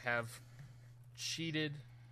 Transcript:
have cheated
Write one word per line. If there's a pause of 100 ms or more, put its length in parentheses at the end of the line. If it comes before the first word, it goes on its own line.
have (760)
cheated (360)